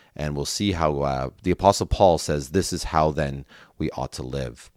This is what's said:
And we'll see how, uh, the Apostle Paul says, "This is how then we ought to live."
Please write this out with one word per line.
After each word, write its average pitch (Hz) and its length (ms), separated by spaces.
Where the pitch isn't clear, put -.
And 76 180
we'll 71 120
see 101 280
how, 78 280
uh, 67 280
the 90 100
Apostle 95 360
Paul 90 300
says, 73 320
"This 87 220
is 87 140
how 78 260
then 69 340
we 80 140
ought 65 220
to - 100
live." 64 540